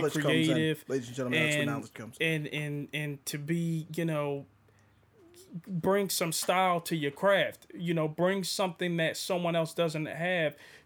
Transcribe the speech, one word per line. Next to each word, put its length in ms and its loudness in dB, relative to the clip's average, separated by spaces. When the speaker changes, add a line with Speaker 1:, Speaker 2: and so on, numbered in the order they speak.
Speaker 1:
knowledge 140 2
comes 100 0
in. 60 2
Speaker 2:
creative. 420 0
Speaker 1:
Ladies 200 -2
and 80 -12
gentlemen, 260 0
that's 120 2
where 80 2
Speaker 2:
And, 80 0
Speaker 1:
knowledge 240 -6
comes 240 -14
in. 280 0
Speaker 2:
and, 80 -8
and, 400 -4
and 320 -6
to 120 -4
be, 560 -2
you 120 -2
know, 400 -2
bring 420 2
some 220 0
style 480 2
to 160 -2
your 140 0
craft. 640 2
You 200 -2
know, 140 2
bring 360 0
something 540 -2
that 180 0
someone 400 0
else 180 0
doesn't 320 0
have 500 -2